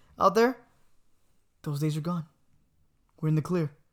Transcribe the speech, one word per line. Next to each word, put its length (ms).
out 160
there. 220
Those 180
days 160
are 40
gone. 240
We're 80
in 60
the 80
clear. 280